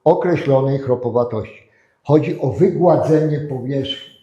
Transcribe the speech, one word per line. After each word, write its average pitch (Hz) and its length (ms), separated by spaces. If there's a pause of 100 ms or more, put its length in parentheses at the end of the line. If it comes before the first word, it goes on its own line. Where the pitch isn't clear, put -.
określonej 139 760
chropowatości. 120 920 (340)
Chodzi 147 380
o 135 100
wygładzenie 156 880
powierzchni 135 840